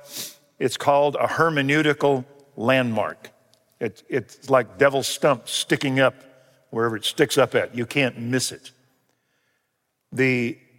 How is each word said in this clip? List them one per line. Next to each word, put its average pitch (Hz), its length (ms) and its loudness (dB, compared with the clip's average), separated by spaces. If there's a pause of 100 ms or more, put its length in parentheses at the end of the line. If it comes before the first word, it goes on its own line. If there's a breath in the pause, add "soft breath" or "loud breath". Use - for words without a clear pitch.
(580 loud breath)
It's - 200 -2
called 143 380 2
a 117 120 0
hermeneutical 143 960 0 (300)
landmark. 113 760 -2 (500)
It, 113 280 -6
it's - 420 -8
like 123 280 2
devil's 135 300 2
stump - 420 -2
sticking 139 500 -2
up 131 160 2 (540 soft breath)
wherever 117 260 -2
it 104 100 -8
sticks - 320 0
up 127 160 2
at. 104 220 -2
You 120 100 -4
can't 123 320 -2
miss 123 340 -4
it. - 200 -20 (1400)
The 123 460 0 (220)